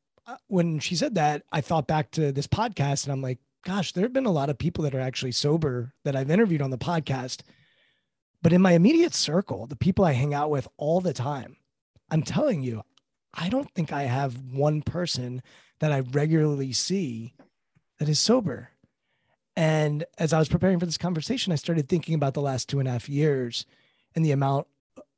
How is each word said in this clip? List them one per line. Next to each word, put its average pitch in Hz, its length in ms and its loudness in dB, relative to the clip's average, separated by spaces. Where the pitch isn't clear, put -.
uh, 247 120 -16
when 170 320 0
she - 160 -4
said 233 220 -2
that, 151 340 0
I 156 120 -2
thought 160 260 -2
back 156 240 -2
to 151 180 0
this 139 160 -4
podcast, 147 580 -2
and 139 80 -6
I'm 135 100 -4
like, 131 180 -6
"Gosh, 185 260 -4
there 180 140 -2
have 254 80 -4
been 269 140 0
a 214 40 0
lot 147 200 0
of 131 80 -4
people 170 260 -2
that 135 100 -2
are 131 60 -2
actually 131 320 -6
sober 139 640 0
that 143 100 -2
I've 135 160 -2
interviewed 175 320 2
on 135 80 -2
the 127 80 -6
podcast." 139 600 -4
But 165 120 6
in 180 80 8
my 185 100 8
immediate 294 400 6
circle, 147 540 -2
the 151 100 -10
people 196 260 2
I 165 100 4
hang 135 200 2
out 143 160 -2
with 143 180 -2
all 165 240 0
the 175 100 -2
time, 127 460 -6
I'm 160 120 2
telling 208 400 0
you, 117 180 -6
I 170 160 -4
don't 269 240 -2
think 160 180 -2
I 143 120 -4
have 131 360 -2
one 151 300 2
person 127 600 -6
that 151 120 2
I 139 80 0
regularly 143 720 0
see 123 600 -4
that 151 100 -2
is 151 100 2
sober. 175 520 0
And 156 480 2
as 160 160 0
I 160 60 4
was 160 100 4
preparing 180 300 2
for 175 80 -2
this 160 100 -4
conversation, 185 560 -2
I 151 40 2
started 160 300 -2
thinking 165 280 0
about 139 180 0
the - 80 -4
last 135 260 -2
two 139 120 -2
and 131 100 0
a 127 40 -2
half 123 180 -6
years 139 560 0
and 160 80 2
the 151 80 2
amount, 139 360 0